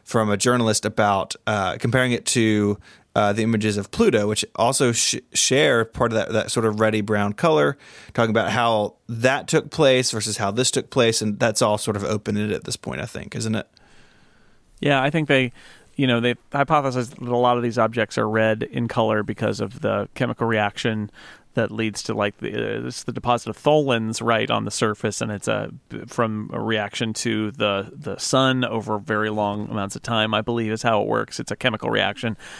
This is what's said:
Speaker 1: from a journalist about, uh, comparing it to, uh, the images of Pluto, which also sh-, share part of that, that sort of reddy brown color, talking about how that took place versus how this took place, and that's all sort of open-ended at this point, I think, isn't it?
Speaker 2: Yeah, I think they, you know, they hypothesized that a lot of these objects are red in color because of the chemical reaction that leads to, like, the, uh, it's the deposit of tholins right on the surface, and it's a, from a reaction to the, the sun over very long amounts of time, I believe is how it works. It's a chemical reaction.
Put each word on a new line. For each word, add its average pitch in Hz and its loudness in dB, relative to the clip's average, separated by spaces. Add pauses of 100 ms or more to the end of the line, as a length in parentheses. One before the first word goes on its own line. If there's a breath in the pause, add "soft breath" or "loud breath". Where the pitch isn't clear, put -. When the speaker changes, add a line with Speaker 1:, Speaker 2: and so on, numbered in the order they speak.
Speaker 1:
from 110 0
a 101 2
journalist 117 2
about, 101 0 (100)
uh, 98 0
comparing 127 0
it - -2
to, 107 2 (360 loud breath)
uh, 104 4
the 110 -2
images 107 0
of 101 -6
Pluto, 131 2
which 107 -2 (120)
also 123 2
sh-, - 0 (160)
share 131 2
part 117 -2
of 110 0
that, 104 -2
that 110 0
sort 113 0
of 107 0
reddy 110 2
brown 104 0
color, 147 2 (360 loud breath)
talking 117 2
about 107 2
how 110 2 (120)
that 120 0
took - 0
place 131 4
versus 107 -4
how 101 0
this 120 0
took - -2
place, 117 4
and 107 -2
that's 117 2
all 104 4
sort 104 -2
of 101 -4
open-ended 104 -2
at - -4
this - -8
point, - -8
I - -6
think, - -12
isn't 110 -4
it? - -6 (1120 soft breath)
Speaker 2:
Yeah, 139 2
I 139 0
think 156 0
they, 131 4 (420 loud breath)
you 139 2
know, 117 2
they 120 2 (160)
hypothesized 135 0
that - -12
a 120 0
lot 123 4
of 120 0
these 120 -2
objects 113 0
are 110 2
red 110 2
in 120 -4
color 110 2
because 107 -4
of 117 -8
the 104 -2
chemical 120 -2
reaction 107 0 (440 loud breath)
that 113 0
leads 110 -4
to, - -4
like, 104 -2
the, 101 -6
uh, 110 -4
it's - -10
the 123 -6
deposit 120 -2
of 107 -8
tholins 127 2
right 113 0
on 110 0
the 104 -6
surface, 107 -2
and 113 -4
it's 101 -8
a, 107 -2 (380)
from 110 -4
a 117 -6
reaction 110 -2
to 110 -2
the, 101 -2
the - -10
sun 131 2
over 107 -2
very 107 -2
long 104 -2
amounts 101 -6
of - -12
time, 110 0
I 107 2
believe 113 -2
is 113 -4
how 113 4
it 104 -2
works. 110 -2
It's 113 -6
a 110 -8
chemical 117 -2
reaction. 107 0 (240 loud breath)